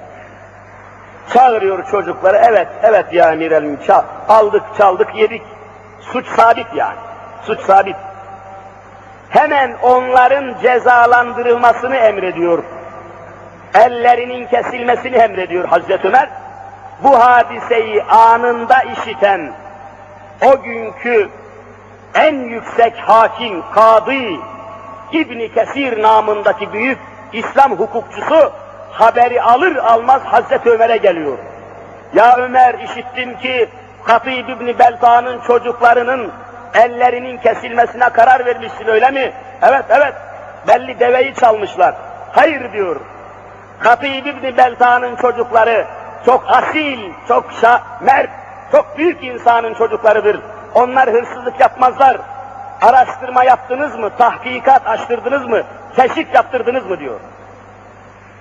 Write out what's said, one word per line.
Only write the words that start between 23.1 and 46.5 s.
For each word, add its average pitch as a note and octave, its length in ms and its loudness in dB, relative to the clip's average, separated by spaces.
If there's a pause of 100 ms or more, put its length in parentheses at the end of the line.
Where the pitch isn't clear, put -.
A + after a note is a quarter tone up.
kadı, A3 380 4 (1000)
İbni A#3 420 -6
Kesir A#3 480 -4
namındaki G#3 720 0
büyük A#3+ 260 -4 (340)
İslam B3+ 380 0
hukukçusu A#3+ 800 -2 (400)
haberi A#3+ 500 2
alır C4+ 340 2
almaz A#3 460 2
Hazreti A#3 480 0
Ömer'e A3+ 280 2
geliyor. E3 400 -2 (760)
"Ya A#3 240 6
Ömer, B3 360 2
işittim A#3 640 -12
ki B3+ 320 -4 (340)
Hatib A#3+ 460 0
İbni A#3+ 300 -8
Belta'nın A#3+ 600 2
çocuklarının A#3+ 920 0 (420)
ellerinin B3 640 0
kesilmesine A#3+ 720 0
karar A#3+ 360 4
vermişsin, A3+ 420 -6
öyle A3+ 240 2
mi?" C4+ 200 -4 (300)
"Evet, B3+ 280 2
evet, C4+ 240 2 (540)
belli B3 320 0
deveyi B3+ 360 0
çalmışlar." G#3 600 0 (360)
"Hayır," C4 420 2
diyor. F#3+ 220 -4 (840)
"Hatib C4 460 0
İbni C4 320 -6
Belta'nın B3 580 2
çocukları A3+ 680 0 (400)
çok E3 220 2
asil, C4 520 0 (280)